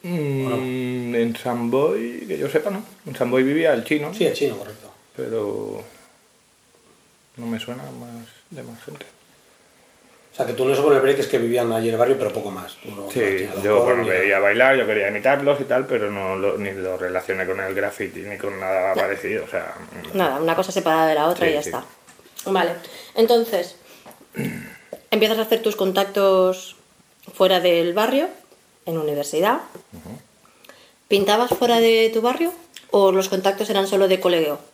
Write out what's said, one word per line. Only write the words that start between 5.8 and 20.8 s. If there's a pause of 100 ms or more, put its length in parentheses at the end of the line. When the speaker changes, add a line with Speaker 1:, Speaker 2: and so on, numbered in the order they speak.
Speaker 1:
no
me
suena
más (240)
de
más
gente. (1300)
Speaker 2:
O
sea,
que
tú
en
eso
con
el
break
es
que
vivían
allí
en
el
barrio,
pero
poco
más.
Tú
no,
Speaker 1:
Sí,
Speaker 2:
no
tienes
los
Speaker 1:
yo,
Speaker 2:
coros
Speaker 1:
bueno,
Speaker 2:
ni
Speaker 1:
me
Speaker 2:
nada.
Speaker 1:
iba
a
bailar,
yo
quería
imitarlos
y
tal,
pero
no
lo,
ni
lo
relacioné
con
el
graffiti
ni
con
nada
Speaker 3:
No.
Speaker 1:
parecido,
o
sea, (400)
mm.
Speaker 3:
Nada,
una
cosa
separada